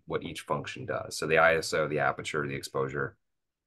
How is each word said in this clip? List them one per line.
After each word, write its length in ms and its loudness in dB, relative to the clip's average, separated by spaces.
what 160 -4
each 200 -10
function 440 -4
does? 320 -6
So 80 -2
the 120 6
I 180 8
S 180 -2
O, 140 2
the 100 0
aperture, 480 0
the 80 -4
exposure. 640 -4